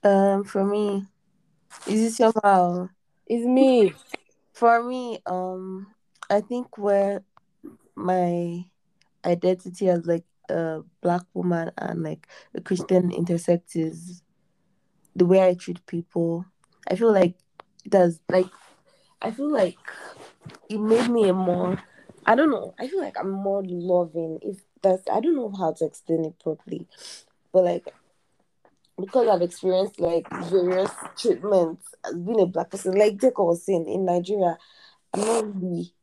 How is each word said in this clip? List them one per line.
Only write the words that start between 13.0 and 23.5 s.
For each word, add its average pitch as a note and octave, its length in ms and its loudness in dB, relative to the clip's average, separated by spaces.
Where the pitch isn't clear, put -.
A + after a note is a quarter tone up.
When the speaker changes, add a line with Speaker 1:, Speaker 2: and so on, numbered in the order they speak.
Speaker 1:
intersect E3+ 680 -2
is E3 460 -8
the F3+ 120 4
way F#3+ 200 6
I F3+ 80 4
treat F3+ 320 -10
people. E3+ 600 -4
I F#3 80 0
feel A3+ 160 4
like F3+ 240 4
it - 100 -4
has, F3 260 4
like, F#3 160 2
I A3+ 120 -6
feel C#4 180 -6
like G#3+ 280 0
it G#3+ 100 -6
made A3+ 320 2
me A3+ 180 4
a F#3 60 2
more, F3+ 480 -2
I A3 80 6
don't D4 160 2
know, - 280 -6
I B3+ 100 -8
feel F#4 120 -4
like A3+ 180 -8
I'm F#3+ 120 -6
more G3 340 -4